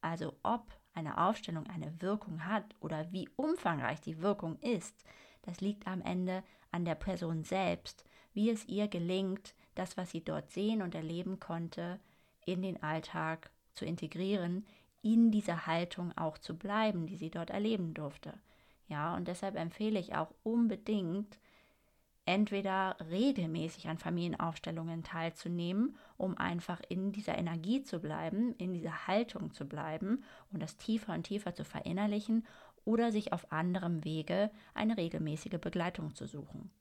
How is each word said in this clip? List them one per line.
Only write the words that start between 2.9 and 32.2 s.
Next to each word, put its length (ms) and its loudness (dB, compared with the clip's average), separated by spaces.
wie 240 -4
umfangreich 640 0
die 200 -8
Wirkung 400 0
ist, 440 -2
das 180 -8
liegt 260 -2
am 160 -2
Ende 400 0
an 140 0
der 100 2
Person 500 -2
selbst, 600 0
wie 180 4
es 160 -2
ihr 220 2
gelingt, 680 0
das, 220 -4
was 140 -4
sie 120 -6
dort 280 -4
sehen 320 2
und 120 -2
erleben 460 -4
konnte, 600 -4
in 180 0
den 200 -4
Alltag 680 -2
zu 100 -6
integrieren, 840 0
in 280 10
dieser 360 2
Haltung 500 0
auch 220 0
zu 180 -8
bleiben, 500 2
die 100 -6
sie 140 -4
dort 200 -4
erleben 440 2
durfte. 400 -6
Ja, 260 0
und 140 -2
deshalb 280 -2
empfehle 420 2
ich 160 -4
auch 280 0
unbedingt, 960 2
entweder 680 2
regelmäßig 800 2
an 100 -2
Familienaufstellungen 1040 -2
teilzunehmen, 920 0
um 200 0
einfach 520 -2
in 240 0
dieser 260 -2
Energie 440 0
zu 160 -4
bleiben, 580 0
in 160 -2
dieser 340 -4
Haltung 460 0
zu 140 -8
bleiben 560 -2
und 100 -2
das 140 -8
tiefer 380 -2
und 100 -2
tiefer 300 -2
zu 100 -4
verinnerlichen, 840 0